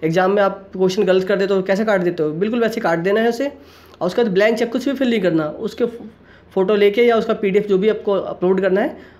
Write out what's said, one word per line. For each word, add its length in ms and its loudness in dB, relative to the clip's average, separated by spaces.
एग्जाम 280 2
में 120 2
आप 300 -4
क्वेश्चन 300 0
गलत 240 2
कर 80 0
देते 180 0
हो, 100 2
कैसे 220 0
काट 160 2
देते 220 -2
हो, 100 0
बिल्कुल 280 -2
वैसे 200 -2
काट 180 0
देना 220 0
है 80 2
उसे। 220 -4
और 60 -2
उसके 160 0
बाद 100 0
ब्लैंक 240 2
चेक 140 -2
कुछ 180 -4
भी 60 -2
फिल 140 0
नहीं 120 0
करना, 280 0
उसके 360 -6
फ़ोटो 220 2
लेके 280 4
या 140 4
उसका 180 0
पीडीएफ़ 320 0
जो 100 2
भी 120 0
आपको 240 -2
अपलोड 480 0
करना 200 2
है 380 -8